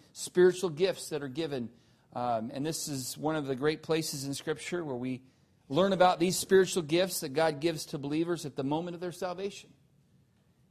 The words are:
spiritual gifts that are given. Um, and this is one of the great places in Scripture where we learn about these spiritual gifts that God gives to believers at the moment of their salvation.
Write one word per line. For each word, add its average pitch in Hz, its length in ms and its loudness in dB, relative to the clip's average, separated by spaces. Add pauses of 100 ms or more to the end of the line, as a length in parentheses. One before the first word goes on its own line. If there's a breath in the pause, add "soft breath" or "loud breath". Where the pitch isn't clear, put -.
(120)
spiritual 180 580 4
gifts 170 400 -2
that 147 140 -4
are 139 60 -6
given. 135 400 -4 (440 soft breath)
Um, 120 400 -2
and 139 100 -4
this 156 240 -4
is 135 300 -6
one 151 180 -2
of 143 120 -4
the 135 80 0
great 151 260 0
places 156 440 -2
in 139 100 -4
Scripture 165 500 -6
where 135 100 -4
we 127 280 -6 (460 soft breath)
learn 185 240 4
about 180 260 6
these 175 180 2
spiritual 190 460 4
gifts 175 380 0
that 156 80 -6
God 151 300 2
gives 160 280 -2
to 160 100 -6
believers 156 480 -2
at 131 100 -10
the 135 80 -2
moment 165 300 -2
of 170 80 -12
their 180 100 -6
salvation. 185 600 -8 (960)